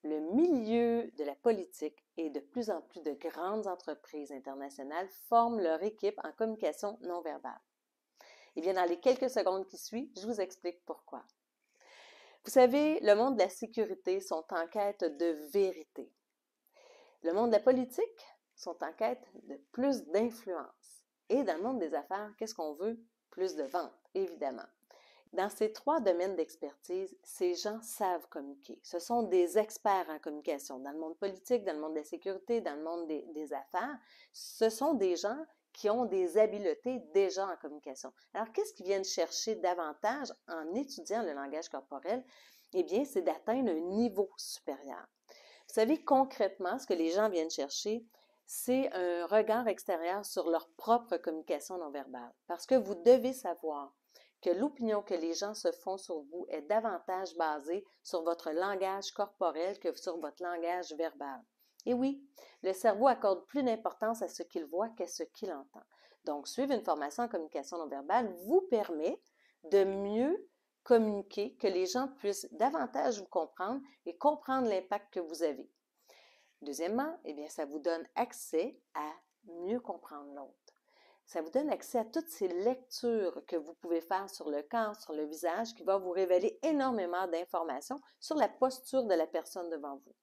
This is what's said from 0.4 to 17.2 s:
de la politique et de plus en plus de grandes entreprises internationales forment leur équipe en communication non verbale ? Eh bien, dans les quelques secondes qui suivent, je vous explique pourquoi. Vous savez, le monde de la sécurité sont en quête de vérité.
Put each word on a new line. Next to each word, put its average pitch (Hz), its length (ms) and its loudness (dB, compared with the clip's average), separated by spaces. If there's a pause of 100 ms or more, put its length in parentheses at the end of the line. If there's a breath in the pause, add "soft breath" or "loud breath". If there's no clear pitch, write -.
de 156 60 -4
la 143 120 -4
politique 190 680 -2 (140)
et 160 120 -2
de 143 100 -6
plus 214 300 -4
en 165 120 -2
plus - 200 -18
de 147 100 -2
grandes 180 560 -4
entreprises 151 640 -8
internationales 139 800 -8 (200)
forment 233 300 6
leur 160 240 2
équipe 214 400 -2
en - 80 -8
communication 220 720 -2
non 175 200 -6
verbale ? 147 400 -8 (960 loud breath)
Eh 160 60 -4
bien, 190 120 2
dans 185 120 2
les 175 140 0
quelques 254 300 4
secondes 190 380 0
qui - 100 -18
suivent, 240 400 -8
je 190 80 -12
vous 220 140 -2
explique 175 460 -6
pourquoi. - 380 -12 (1200 loud breath)
Vous 220 60 -10
savez, 285 500 8
le 208 140 8
monde 247 200 4
de 208 60 4
la 190 80 6
sécurité 190 720 -2
sont 160 300 -4
en 170 160 -2
quête 202 360 -2
de 160 340 0 (140)
vérité. 180 640 -2 (1120 loud breath)